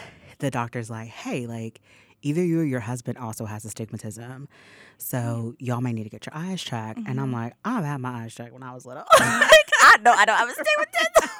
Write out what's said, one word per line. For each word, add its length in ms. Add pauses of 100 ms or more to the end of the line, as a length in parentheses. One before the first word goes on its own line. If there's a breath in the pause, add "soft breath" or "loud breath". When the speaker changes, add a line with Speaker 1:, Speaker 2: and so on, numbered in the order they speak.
(400 loud breath)
Speaker 1:
the 120
doctor's 380
like, 200
"Hey, 380
like, 320 (420 soft breath)
either 220
you 160
or 60
your 160
husband 360
also 280
has 180
astigmatism. 840 (500 loud breath)
So 600
Speaker 2:
Yeah. 160
Speaker 1:
y'all 60
may 120
need 100
to 60
get 160
your 100
eyes 260
checked." 460
And 140
I'm 60
Speaker 2:
Mm-hmm. 80
Speaker 1:
like, 180 (100)
"I've 220
had 160
my 220
eyes 120
checked 180
when 100
I 100
was 120
little." 260
<laughs> 80
Like, 760
I 80
know 100
I 120
don't 120
have 120
astigmatism. 800 (100)